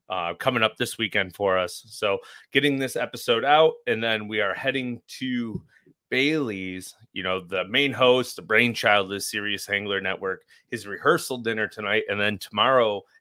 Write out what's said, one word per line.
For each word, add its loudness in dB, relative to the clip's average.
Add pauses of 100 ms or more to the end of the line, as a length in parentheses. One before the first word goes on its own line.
uh, -4
coming 0
up 0
this -6
weekend -2
for 2
us. -2
So -2 (340)
getting 2
this -4
episode -2
out, 6 (120)
and 0
then -2
we -2
are 0
heading -4 (160)
to -4 (500)
Bailey's, -2 (180)
you -8
know, 0
the -4
main 0
host, 4
the -16
brainchild 4
of -8
the -4
Serious -6
Angler -2
Network, -6 (240)
his -8
rehearsal 0
dinner -2
tonight. -2
And 0
then 0
tomorrow, 2 (200)